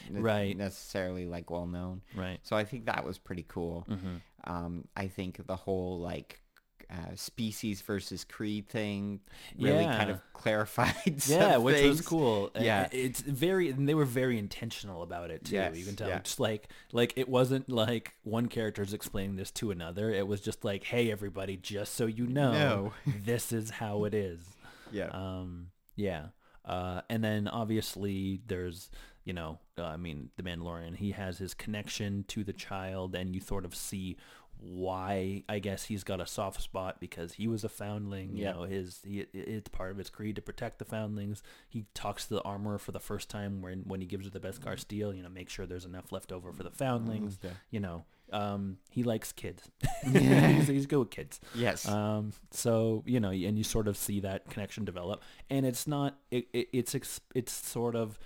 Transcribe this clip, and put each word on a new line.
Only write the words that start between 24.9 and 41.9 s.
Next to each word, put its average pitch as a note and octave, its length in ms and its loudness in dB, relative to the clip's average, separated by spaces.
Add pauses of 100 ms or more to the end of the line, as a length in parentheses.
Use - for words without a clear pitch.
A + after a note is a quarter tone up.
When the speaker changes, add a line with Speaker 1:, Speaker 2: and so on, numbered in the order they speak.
Speaker 1:
Yeah. F#2+ 160 -2
Speaker 2:
Um, F#2 600 -6 (260)
yeah. F2 300 -2 (380)
Uh, F2+ 440 -4
and A2+ 160 0
then G#2+ 240 2
obviously G2+ 1000 -2
there's, F2+ 440 -6 (340)
you F#2 80 -6
know, D#2+ 260 -6 (200)
uh, E2+ 60 -2
I D#2 120 -4
mean, D#2 400 -8
the F2+ 60 -8
Mandalorian, E2+ 540 -6
he G2 160 -2
has F#2+ 260 -6
his F#2 160 -6
connection G2+ 760 -4
to G#2+ 160 -4
the G2 80 -4
child, F#2+ 640 -6
and F#2 200 -2
you F#2+ 60 -2
sort F#2+ 240 -2
of F2 100 -8
see F#2+ 420 -6 (420)
why, F#2 920 -2
I G#2+ 80 0
guess, G2 260 -4
he's G2+ 180 -4
got F#2+ 180 -4
a E2+ 60 -6
soft - 360 -2
spot, F#2 360 -4
because E2+ 360 -8
he G#2+ 120 -2
was A2+ 160 0
a A2 60 -2
foundling, G2+ 680 -6
you G#2 100 -2
Speaker 1:
Yeah. F#2+ 80 0
Speaker 2:
know, F2 100 -4
his, F#2+ 440 -4
he, G2+ 140 -4
i-, - 140 -6
it's G#2 340 -6
part F#2 220 -4
of G2 80 -8
his F#2 100 -8
creed G#2+ 280 -6
to G2+ 60 -8
protect - 360 -8
the - 80 -6
foundlings. G#2 560 -4 (260)
He A2 240 -6